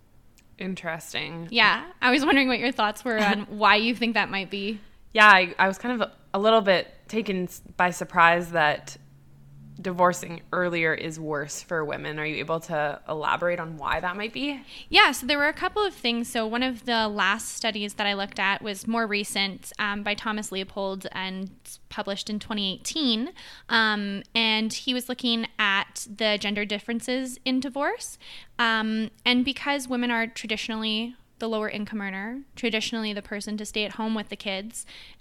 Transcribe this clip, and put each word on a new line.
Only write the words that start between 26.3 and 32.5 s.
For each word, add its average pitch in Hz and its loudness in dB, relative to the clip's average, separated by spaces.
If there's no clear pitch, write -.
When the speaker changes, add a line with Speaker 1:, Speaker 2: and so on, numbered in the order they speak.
Speaker 2:
gender 208 0
differences 233 -4
in 262 2
divorce. 285 -4
Um, 220 2
and 247 4
because 269 -2
women 240 0
are 226 0
traditionally 220 -4
the 226 -4
lower 214 -2
income 208 -6
earner, 202 -8